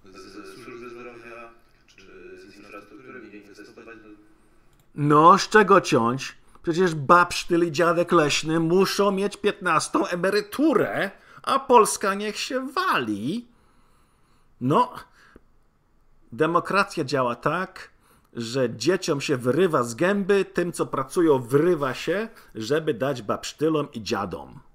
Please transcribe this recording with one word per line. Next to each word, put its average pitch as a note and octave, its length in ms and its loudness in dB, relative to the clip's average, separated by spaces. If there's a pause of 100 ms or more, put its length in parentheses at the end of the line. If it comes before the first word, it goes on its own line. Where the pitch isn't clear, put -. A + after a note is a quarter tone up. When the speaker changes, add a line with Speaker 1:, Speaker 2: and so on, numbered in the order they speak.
Speaker 1:
Z, - 120 -20
z G2+ 480 -18
służby A#2+ 260 -16
zdrowia, A#2 600 -18 (460)
czy G2 100 -20 (340)
z G2+ 160 -20
infrastruktury, G#2 680 -20 (100)
nie G#2 60 -20
inwestować G#2+ 580 -20
do G#2+ 120 -20 (880)
Speaker 2:
No, D3+ 440 6
z - 100 -4
czego G3 320 6
ciąć? B2 580 -2 (240)
Przecież E3+ 320 0
babsztyl F3 720 2
i E3 60 -6
dziadek E3+ 400 2
leśny D#3 480 2
muszą F#3 500 2
mieć G3 260 -4
piętnastą F#3+ 680 0
emeryturę, F#3+ 1040 0 (320)
a C4+ 160 -2
Polska A3 560 2
niech G#3 220 -8
się C4 320 -8
wali. E3 800 -4 (1120)
No, D#3 320 0 (1400)
demokracja E3+ 720 0
działa B2+ 300 -2
tak, F3 560 -6 (420)
że A#2 440 -4
dzieciom D3+ 440 0
się C#3 160 -2
wyrywa C3+ 460 0
z A#2 120 -6
gęby, F#3+ 500 0
tym, F3 280 -4
co D3+ 140 -4
pracują, C#3 560 2
wyrywa C#3+ 520 0
się, G3+ 340 -4 (260)
żeby D3 400 -2
dać B2+ 280 -4
babsztylom D3 680 -4
i A2+ 100 -12
dziadom. F2 580 -8 (140)